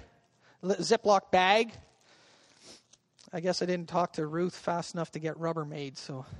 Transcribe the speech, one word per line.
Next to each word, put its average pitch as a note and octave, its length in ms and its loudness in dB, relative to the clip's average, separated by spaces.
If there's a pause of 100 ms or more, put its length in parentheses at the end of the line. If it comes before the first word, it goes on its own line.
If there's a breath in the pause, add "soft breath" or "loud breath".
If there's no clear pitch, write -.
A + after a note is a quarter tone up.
(600 soft breath)
li-, F#3 160 0
Ziploc G3 540 2
bag. G3+ 420 6 (1600 soft breath)
I F3 80 -6
guess F3 220 -2
I F3+ 40 0
didn't F3 220 -4
talk F3 260 0
to D#3 120 -4
Ruth E3+ 300 -4
fast - 380 -4
enough E3+ 180 -4
to E3 80 -10
get D#3 160 -4
Rubbermaid, D3+ 600 -6
so, C3+ 300 -10 (140)